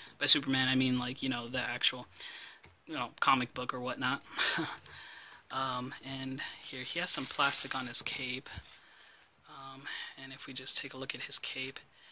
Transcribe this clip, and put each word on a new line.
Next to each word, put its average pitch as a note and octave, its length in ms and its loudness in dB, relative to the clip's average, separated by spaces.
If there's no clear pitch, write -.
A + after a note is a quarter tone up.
by C#3+ 80 2
Superman, C3+ 420 8
I C3 60 6
mean, C3 240 6
like, B2 240 -4
you C3+ 60 0
know, A#2+ 200 -2
the B2+ 100 -4
actual, B2 480 0
you D#3+ 80 -8
know, B2 160 -2
comic B2+ 340 6
book B2+ 200 -4
or B2+ 60 -6
whatnot. B2+ 420 0
<laughs> D#3+ 120 0
Um, B2+ 440 -2
and C3 360 -4
here, C3 200 -8
he E3+ 180 -4
has F3 100 2
some C3+ 140 4
plastic C#3 500 2
on C3 120 -2
his A#2+ 160 0
cape. B2+ 460 -4
Um, C3+ 340 -12
and C3 100 -10
if C3 140 -10
we C3+ 60 -8
just C3 240 2
take C3+ 160 -2
a C3 60 -8
look C3 160 -4
at C3 80 -8
his - 160 0
cape, - 420 -6